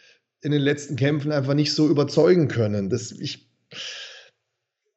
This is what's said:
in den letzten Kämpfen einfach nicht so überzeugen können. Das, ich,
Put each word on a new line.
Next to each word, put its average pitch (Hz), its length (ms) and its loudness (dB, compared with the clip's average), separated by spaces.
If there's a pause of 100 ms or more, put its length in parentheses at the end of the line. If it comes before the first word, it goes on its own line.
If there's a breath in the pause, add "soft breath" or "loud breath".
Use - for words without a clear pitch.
(420 soft breath)
in 143 100 -4
den 147 100 2
letzten 143 360 -2
Kämpfen 143 340 0
einfach 139 220 -2
nicht 147 200 0
so 156 140 2
überzeugen 156 640 4
können. 104 400 0
Das, - 240 -4
ich, - 360 -12 (1500 loud breath)